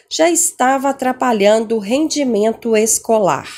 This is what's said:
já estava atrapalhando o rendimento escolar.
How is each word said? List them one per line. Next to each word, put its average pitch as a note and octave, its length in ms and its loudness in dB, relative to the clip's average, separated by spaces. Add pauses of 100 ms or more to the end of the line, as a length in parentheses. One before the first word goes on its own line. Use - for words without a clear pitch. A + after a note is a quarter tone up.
(120)
já D#4+ 180 2
estava C4+ 600 0
atrapalhando A3+ 880 0
o - 20 -4
rendimento A3+ 960 -2
escolar. G#3+ 720 0 (100)